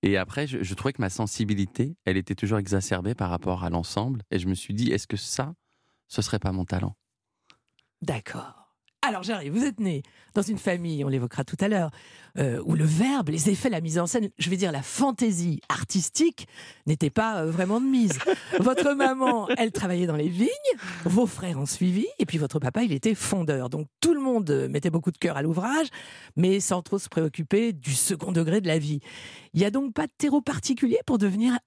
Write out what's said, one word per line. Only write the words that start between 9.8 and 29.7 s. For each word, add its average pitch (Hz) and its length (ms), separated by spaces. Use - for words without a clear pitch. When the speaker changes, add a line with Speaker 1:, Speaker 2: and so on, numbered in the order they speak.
Speaker 2:
dans 208 80
une 196 160
famille, 170 480
on - 20
l'évoquera 131 380
tout - 160
à 196 80
l'heure, 175 220
euh, 127 260
où 160 100
le 156 80
verbe, 185 460
les 160 200
effets, 202 200
la 180 100
mise 165 200
en 170 80
scène, 208 300
je 170 120
veux 185 80
dire 180 160
la 135 80
fantaisie 196 880
artistique, - 760
n'était 151 240
pas, 214 320
euh, 160 80
vraiment 185 280
de 254 60
mise. 233 320
<laughs> - 220
Votre 285 360
maman, 262 520
elle 226 140
travaillait 180 360
dans 156 100
les 151 100
vignes, 180 220
vos 220 200
frères 180 320
ont 139 100
suivi, 180 380
et 202 60
puis 165 120
votre 147 220
papa, 143 240
il 214 80
était 190 240
fondeur. 151 540
Donc 151 180
tout 330 120
le 285 60
monde, 240 300
euh, 135 180
mettait 147 220
beaucoup 165 220
de - 60
cœur 160 200
à 139 40
l'ouvrage, 202 460
mais 185 240
sans 180 220
trop 196 180
se - 80
préoccuper 170 640
du 143 220
second 175 400
degré 170 260
de 185 80
la 160 120
vie. 147 200
Il 160 80
n'y 196 40
a 208 60